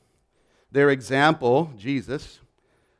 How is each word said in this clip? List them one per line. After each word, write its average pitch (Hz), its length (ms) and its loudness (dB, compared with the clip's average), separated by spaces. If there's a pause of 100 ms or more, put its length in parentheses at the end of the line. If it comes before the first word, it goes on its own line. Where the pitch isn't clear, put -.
(720)
Their 143 180 4
example, 139 880 0
Jesus, 123 600 -8 (600)